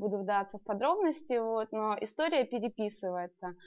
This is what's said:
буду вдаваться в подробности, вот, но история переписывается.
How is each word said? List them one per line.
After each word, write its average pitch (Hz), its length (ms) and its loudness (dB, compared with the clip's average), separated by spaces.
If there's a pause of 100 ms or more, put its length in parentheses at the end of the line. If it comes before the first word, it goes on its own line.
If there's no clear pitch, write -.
буду 202 180 0
вдаваться 196 400 -2
в - 60 -20
подробности, 302 720 2
вот, 226 340 0
но 214 280 0
история 302 440 2
переписывается. 196 1120 -4 (120)